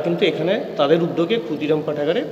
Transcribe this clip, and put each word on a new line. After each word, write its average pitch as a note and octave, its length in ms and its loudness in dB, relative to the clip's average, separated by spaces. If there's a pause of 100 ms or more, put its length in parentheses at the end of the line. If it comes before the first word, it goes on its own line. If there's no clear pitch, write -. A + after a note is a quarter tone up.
কিন্তু E3+ 200 0
এখানে E3 280 0 (240)
তাদের D3+ 300 4
উদ্যোগে E3+ 380 0
ক্ষুদিরাম D3+ 420 0
পাঠাগারে D3+ 340 -2 (100)